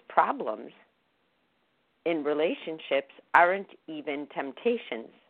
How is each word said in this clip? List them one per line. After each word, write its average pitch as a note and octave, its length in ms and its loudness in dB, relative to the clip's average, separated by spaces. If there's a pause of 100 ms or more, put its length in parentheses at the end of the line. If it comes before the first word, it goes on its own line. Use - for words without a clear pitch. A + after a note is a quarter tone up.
problems D3+ 600 0 (1300)
in D#3+ 180 0
relationships D3+ 880 -2 (220)
aren't F3+ 340 6 (200)
even D3 460 -6
temptations. C#3+ 760 -4 (200)